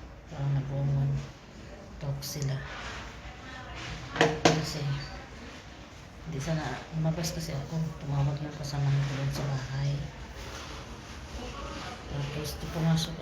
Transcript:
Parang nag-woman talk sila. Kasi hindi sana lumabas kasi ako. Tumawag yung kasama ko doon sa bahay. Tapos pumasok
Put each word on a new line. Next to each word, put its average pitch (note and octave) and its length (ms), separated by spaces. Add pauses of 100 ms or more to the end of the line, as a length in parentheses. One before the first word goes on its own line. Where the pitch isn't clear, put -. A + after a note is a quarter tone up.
(340)
Parang C#3 240
nag-woman C#3 560 (880)
talk C#3 160
sila. C3+ 400 (1800)
Kasi D#3 420 (1400)
hindi D#3+ 100
sana D#3 240 (320)
lumabas D#3+ 380
kasi D#3+ 180
ako. D#3 300 (240)
Tumawag C#3+ 400
yung D3 160
kasama C#3 260
ko C#3 300
doon C#3 160
sa C#3 160
bahay. C3+ 440 (2250)
Tapos C#3+ 420 (220)
pumasok D#3+ 460